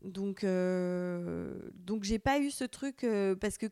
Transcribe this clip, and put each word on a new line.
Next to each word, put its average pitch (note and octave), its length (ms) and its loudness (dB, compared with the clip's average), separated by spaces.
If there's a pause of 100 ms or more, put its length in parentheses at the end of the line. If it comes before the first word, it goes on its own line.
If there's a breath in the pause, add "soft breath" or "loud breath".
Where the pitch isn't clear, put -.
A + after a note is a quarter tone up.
Donc, G3 400 -4
euh, F3+ 1300 0
donc, G3 280 -4
j'ai G#3+ 160 2
pas C#4+ 220 4
eu C#4+ 100 2
ce C4 140 -4
truc, C4 400 -4
euh, G3+ 320 4
parce G3 220 -2
que A3 140 -2